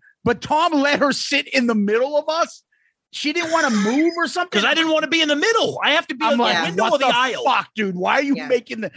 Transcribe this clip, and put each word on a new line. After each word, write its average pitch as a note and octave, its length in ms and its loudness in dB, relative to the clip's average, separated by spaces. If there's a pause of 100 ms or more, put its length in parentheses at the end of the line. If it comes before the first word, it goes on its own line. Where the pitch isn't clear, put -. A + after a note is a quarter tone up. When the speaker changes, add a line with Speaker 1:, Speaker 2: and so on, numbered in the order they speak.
(240)
Speaker 1:
but A#3 180 -2
Tom D#4+ 320 0
let C#4+ 260 2
her C#4+ 120 2
sit - 380 -2
in B3+ 180 0
the A#3 80 2
middle A3+ 420 0
of D4 120 -2
us." D#4+ 340 -2 (500)
She D4 180 -4
didn't E4 200 -4
wanna D#4+ 180 2
move A#3+ 480 2
or E4+ 100 -2
something? F4 220 -4
Speaker 2:
<laughs> - 120 0
'Cause A3 40 2
I C#4 80 2
didn't D#4+ 180 0
wanna D#4 160 0
be E4 140 2
in D#4 60 0
the D4 80 2
middle. F4+ 480 0
I A#3+ 80 2
have D#4+ 160 0
to D#4 80 -8
be A3 100 -4
Speaker 1:
I'm A3+ 80 2
Speaker 2:
in A#3 60 0
the A#3+ 40 4
Speaker 1:
like, F3 220 2
Speaker 2:
window F3 180 0
Speaker 1:
"What A3+ 120 0
Speaker 2:
of C4+ 40 2
the C4+ 80 0
Speaker 1:
the A#3 80 2
Speaker 2:
aisle. B3 300 0
Speaker 1:
fuck, A#3 300 0
dude? G3 200 -2
Why F#3 200 0
are C4+ 80 2
you C#4 120 0
Speaker 3:
Yeah. - 120 -8
Speaker 1:
making A#3+ 340 -4
the," G3 160 -8